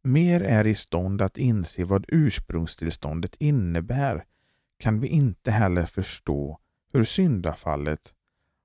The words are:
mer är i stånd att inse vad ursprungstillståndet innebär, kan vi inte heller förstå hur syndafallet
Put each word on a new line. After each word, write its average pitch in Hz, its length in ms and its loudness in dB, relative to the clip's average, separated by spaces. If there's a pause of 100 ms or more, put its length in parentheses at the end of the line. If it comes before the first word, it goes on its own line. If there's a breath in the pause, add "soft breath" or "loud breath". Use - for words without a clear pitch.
mer 170 380 4
är 107 260 4
i 107 80 2
stånd 95 480 -2
att 95 160 -2
inse 104 460 0
vad 98 240 0
ursprungstillståndet 82 1300 -2
innebär, 120 840 -2 (540)
kan 110 220 0
vi 131 80 -2
inte 131 420 0
heller 92 360 2
förstå 73 720 -6 (320)
hur 117 120 4
syndafallet 80 1080 -2 (500)